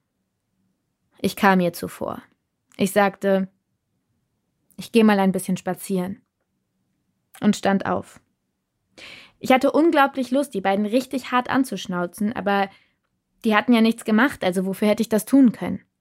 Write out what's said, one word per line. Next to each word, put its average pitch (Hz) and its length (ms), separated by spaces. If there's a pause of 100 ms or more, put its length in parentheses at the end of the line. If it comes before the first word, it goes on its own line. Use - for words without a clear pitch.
(1200)
Ich - 160
kam 190 240
ihr 175 100
zuvor. - 500 (540)
Ich 190 160
sagte, 196 560 (1300)
„Ich - 160
geh 226 120
mal 208 160
ein 190 120
bisschen 185 240
spazieren.“ 185 640 (1200)
Und 208 160
stand 196 300
auf. - 340 (1200)
Ich - 140
hatte 262 180
unglaublich 277 600
Lust, 277 220
die 196 80
beiden 196 240
richtig 247 460
hart 247 180
anzuschnauzen, 190 840
aber 196 360 (760)
die 214 100
hatten 214 160
ja 233 80
nichts 226 240
gemacht, 226 400
also 185 220
wofür 196 240
hätte 214 120
ich 214 80
das 214 140
tun 262 300
können? - 260 (220)